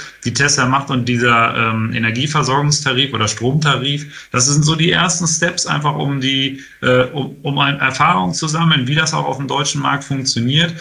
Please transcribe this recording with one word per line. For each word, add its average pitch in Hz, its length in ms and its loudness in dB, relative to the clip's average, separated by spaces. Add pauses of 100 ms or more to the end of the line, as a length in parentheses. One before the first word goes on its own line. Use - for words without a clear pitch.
(260)
die 120 80 -2
Tesla 139 320 2
macht 135 240 0
und 127 160 0
dieser, 120 500 2
ähm, 113 380 0
Energieversorgungstarif 135 1200 0
oder 107 140 0
Stromtarif, 143 1040 -2
das 127 160 2
sind 147 180 4
so 160 100 2
die 165 160 2
ersten 170 360 0
Steps - 400 -2
einfach, 151 280 -2
um 143 240 -2
die, 135 440 -2 (180)
äh, 127 220 4
um, 135 400 -6
um 143 160 -2
ein, 143 200 2
Erfahrung 165 540 2
zu 160 140 -4
sammeln, 156 400 2
wie 147 80 0
das 160 180 0
auch 147 120 -2
auf 139 120 -4
dem 139 100 -6
deutschen 143 340 -2
Markt 139 220 0
funktioniert. 139 760 0